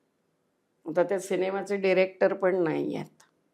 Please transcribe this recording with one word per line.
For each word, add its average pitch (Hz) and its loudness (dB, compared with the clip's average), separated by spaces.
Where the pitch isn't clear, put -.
आता 170 2
त्या 190 -2
सिनेमाचे 190 -2
डायरेक्टर 190 2
पण 185 0
नाही 147 -2
आहेत. - -8